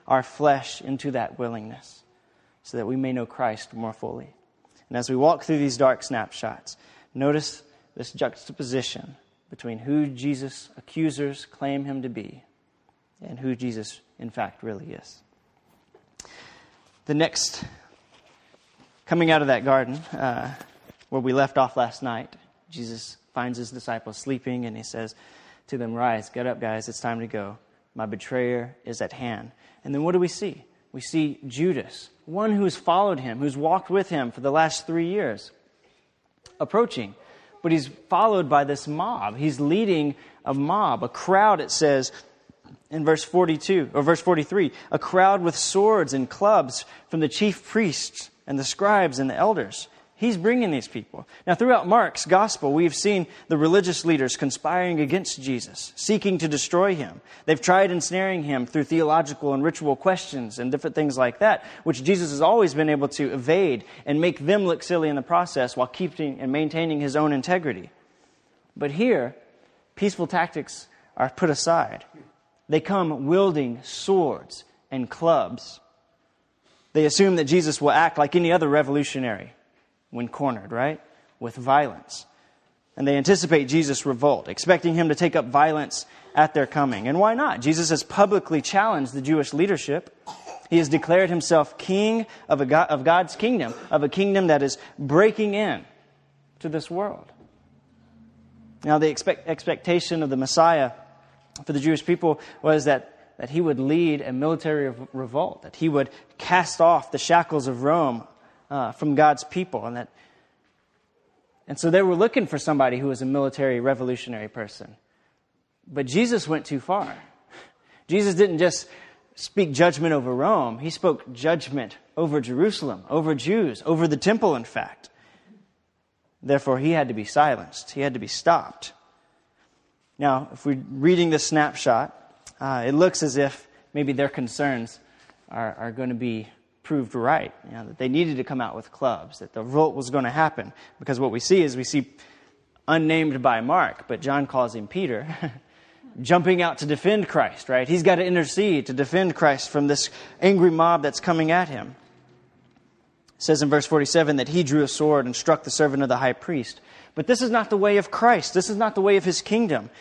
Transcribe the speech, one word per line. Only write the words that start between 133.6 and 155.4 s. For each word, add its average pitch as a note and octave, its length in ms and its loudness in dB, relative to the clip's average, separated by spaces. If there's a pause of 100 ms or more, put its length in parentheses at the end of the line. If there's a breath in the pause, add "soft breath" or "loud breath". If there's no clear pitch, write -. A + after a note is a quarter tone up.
maybe C#3+ 200 -2
their C3+ 160 0
concerns B2+ 680 -6 (500 soft breath)
are, A#2 280 -8
are A#2 140 -10
gonna B2 220 -6
be A2+ 340 -6 (360)
proved C3+ 320 -4
right, C3 380 0 (120)
you - 60 -18
know, A2+ 160 -16
that A2+ 100 -20
they C3 100 -2
needed D3+ 300 0
to B2+ 60 -2
come B2+ 180 -6
out A2+ 140 -8
with - 160 -16
clubs, G#2+ 480 -4
that - 140 -18
the A2 80 -8
revolt C3+ 340 2
was C3 140 -6
gonna B2+ 220 -2
happen. D3 400 -2 (280 loud breath)
Because C3+ 200 -4
what C3+ 120 0
we A#2 80 -4
see F#3 240 4
is C3+ 120 -2
we B2+ 80 -6
see, C3+ 300 -4 (720 soft breath)
unnamed D#3 540 2
by A#2+ 180 2
Mark, C3+ 480 -2
but A2+ 140 -6
John C#3 260 0
calls B2 260 0
him A2 140 -10
Peter, C#3+ 400 -6 (140)
<laughs> - 800 -14
jumping F3 400 4
out E3+ 160 0
to D3 80 -8
defend F3+ 420 2
Christ, - 400 0
right? B2+ 220 2
He's E3+ 140 2
gotta F3 200 6
intercede F3+ 640 2
to C3 80 -8
defend D#3 420 0
Christ C#3+ 340 2
from C#3+ 180 2
this C#3+ 220 0 (300 loud breath)
angry F3+ 320 6
mob E3 300 4
that's C#3+ 180 -2
coming D#3+ 320 2
at F3 160 2
him. C3 280 -12 (1400)
It - 80 -18
says D3+ 180 4
in D3 80 2
verse C#3+ 160 2
forty-seven D3+ 520 2
that B2+ 100 -2
he E3+ 160 2
drew D3 180 2
a C#3+ 60 2
sword D3 380 2
and B2 100 -6
struck - 280 2